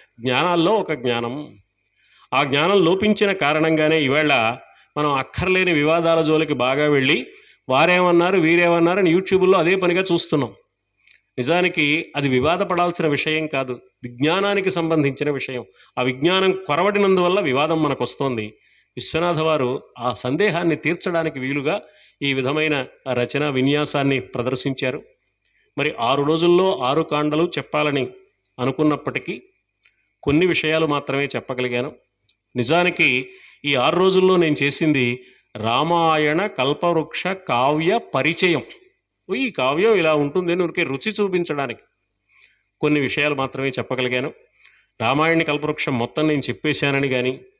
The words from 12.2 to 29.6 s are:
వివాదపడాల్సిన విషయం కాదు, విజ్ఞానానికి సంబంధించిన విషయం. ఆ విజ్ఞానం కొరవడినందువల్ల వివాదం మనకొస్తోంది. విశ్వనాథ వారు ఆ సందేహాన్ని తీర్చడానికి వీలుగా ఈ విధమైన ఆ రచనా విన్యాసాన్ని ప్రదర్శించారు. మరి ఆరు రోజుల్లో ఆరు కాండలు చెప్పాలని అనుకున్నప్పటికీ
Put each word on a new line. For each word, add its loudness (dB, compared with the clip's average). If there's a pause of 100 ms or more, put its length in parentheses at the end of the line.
వివాదపడాల్సిన 0
విషయం -2
కాదు, -6 (240)
విజ్ఞానానికి 0
సంబంధించిన -2
విషయం. -8 (340)
ఆ 0
విజ్ఞానం 0
కొరవడినందువల్ల 2
వివాదం 0
మనకొస్తోంది. -4 (440)
విశ్వనాథ -2
వారు 0 (160)
ఆ -2
సందేహాన్ని -2
తీర్చడానికి -4
వీలుగా -4 (400)
ఈ -2
విధమైన -2 (220)
ఆ -2
రచనా -2
విన్యాసాన్ని 0
ప్రదర్శించారు. -6 (760)
మరి -2
ఆరు 0
రోజుల్లో 2
ఆరు 0
కాండలు -2
చెప్పాలని -2 (520)
అనుకున్నప్పటికీ -2 (840)